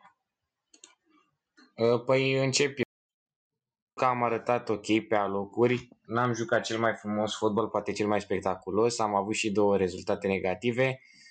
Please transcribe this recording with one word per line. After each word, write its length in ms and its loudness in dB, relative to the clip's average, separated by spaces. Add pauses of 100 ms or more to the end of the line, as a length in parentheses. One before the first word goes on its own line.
(1800)
Uh, 300 2
păi 380 2
încep 340 0
eu. 60 -2 (1120)
Că 120 -2
am 180 0
arătat 460 0
ok 380 0
pe 80 0
alocuri. 720 0 (180)
N-am 280 -2
jucat 300 0
cel 160 -4
mai 160 0
frumos 420 -4
fotbal, 320 0
poate 220 -4
cel 160 -2
mai 140 0
spectaculos. 800 -2
Am 160 0
avut 180 0
și 180 -2
două 260 4
rezultate 500 -2
negative, 760 0 (300)